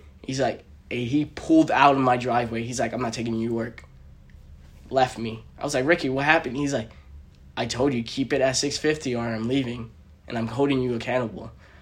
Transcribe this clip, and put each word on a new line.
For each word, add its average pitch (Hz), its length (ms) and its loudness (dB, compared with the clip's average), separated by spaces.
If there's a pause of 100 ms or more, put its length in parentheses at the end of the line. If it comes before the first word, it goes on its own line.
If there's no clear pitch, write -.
(220)
He's 135 180 -4
like, 120 240 0 (280)
he 123 340 0
pulled 156 460 4
out 135 240 8
of 135 60 2
my 123 160 4
driveway. 117 460 0
He's 120 160 -6
like, 113 140 -2
"I'm 123 80 -6
not 117 120 -4
taking 117 220 -4
you 113 140 -2
to 117 60 -2
work." 113 280 -6 (1080)
Left 127 280 0
me. 113 260 -8 (160)
I - 60 -8
was 147 80 -4
like, 127 120 0
"Ricky, 165 240 2
what 135 140 -2
happened?" 151 320 2
He's 143 180 -2
like, 110 160 -4 (680)
"I 120 80 -2
told 131 280 0
you, 117 100 -2
keep 127 280 -4
it 139 80 2
at 131 160 2
six 143 220 -2
fifty 151 380 -2
or 117 100 -2
I'm 113 240 -4
leaving. 120 400 -2 (400)
And 120 80 -6
I'm 113 100 -2
holding 135 340 2
you 123 140 0
accountable." 113 560 -4 (300)